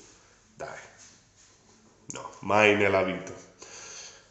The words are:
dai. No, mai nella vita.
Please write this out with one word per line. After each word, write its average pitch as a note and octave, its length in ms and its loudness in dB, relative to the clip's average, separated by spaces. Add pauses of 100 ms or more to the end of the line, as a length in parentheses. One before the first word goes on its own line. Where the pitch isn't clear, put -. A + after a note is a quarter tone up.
(540)
dai. - 260 -14 (1300)
No, - 220 -14 (100)
mai G#2 360 6
nella G2 280 2
vita. F2+ 280 -6 (1000)